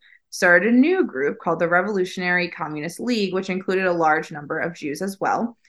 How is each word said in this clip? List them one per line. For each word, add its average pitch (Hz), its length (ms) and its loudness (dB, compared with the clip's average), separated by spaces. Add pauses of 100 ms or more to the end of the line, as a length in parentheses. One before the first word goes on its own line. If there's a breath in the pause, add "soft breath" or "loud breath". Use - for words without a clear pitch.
(300 soft breath)
started 180 440 4
a - 20 6
new 320 300 4
group 143 340 -2
called 165 200 -2
the 170 100 0
Revolutionary 180 800 0
Communist 156 500 -8
League, 220 340 -2
which 190 160 -4
included 190 360 -2
a 180 80 2
large 160 380 0
number 147 280 -8
of 165 140 -4
Jews 151 280 -8
as 196 180 -6
well. 165 380 -2 (100)